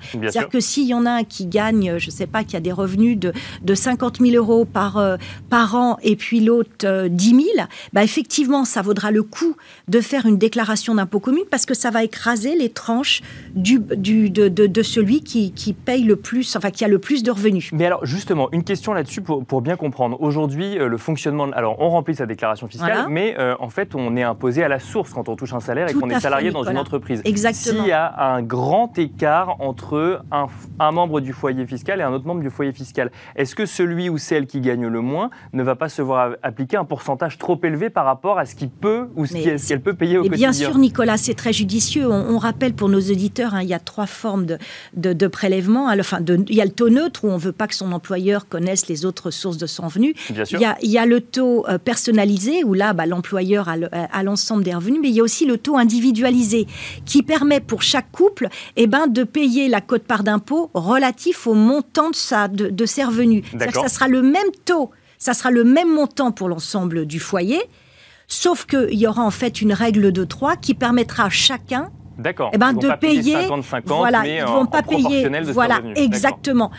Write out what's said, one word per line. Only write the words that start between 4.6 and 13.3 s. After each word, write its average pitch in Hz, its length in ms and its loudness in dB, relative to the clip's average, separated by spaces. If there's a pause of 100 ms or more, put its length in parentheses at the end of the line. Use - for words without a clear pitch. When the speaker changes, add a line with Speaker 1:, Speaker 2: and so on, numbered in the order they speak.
Speaker 2:
par, 196 320 -2
euh, 196 180 2 (340)
par 233 260 2
an, 247 280 2
et 214 140 4
puis 226 240 0
l'autre, 233 280 4 (140)
euh, 190 260 0
dix 185 240 4
mille, 302 340 4 (260)
bah, 202 100 4
effectivement, 269 640 2
ça 233 160 -2
vaudra 208 300 0
le 214 120 4
coup 320 320 -2 (320)
de 226 140 4
faire 233 240 0
une 208 120 6
déclaration 220 580 0
d'impôt 196 260 0
commune, 302 280 0
parce - 160 0
que 262 80 -2
ça 240 180 -2
va 226 120 0
écraser 233 540 -2
les 247 120 0
tranches - 520 -2 (340)